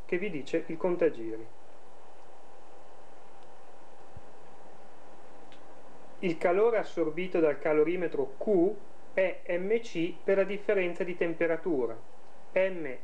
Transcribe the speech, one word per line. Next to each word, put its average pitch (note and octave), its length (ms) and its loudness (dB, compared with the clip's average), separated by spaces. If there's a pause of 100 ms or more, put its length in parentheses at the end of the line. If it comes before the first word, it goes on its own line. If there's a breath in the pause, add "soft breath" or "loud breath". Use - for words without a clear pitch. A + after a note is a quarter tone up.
che F3+ 140 0
vi G3+ 100 -2
dice D#3 380 -2
il D#3+ 100 -4
contagiri. C#3+ 680 0 (4000)
Il E3+ 180 0
calore G#3 400 6
assorbito E3+ 640 0
dal D3+ 180 4
calorimetro D#3 800 2
Q G3+ 380 4 (400)
è F#3+ 260 2 (180)
M G#3 220 2
C F3 320 0 (100)
per G3 140 6
la G3 80 6
differenza F#3+ 600 2
di F3 120 -4
temperatura. E3 800 2 (560)
M F3 520 0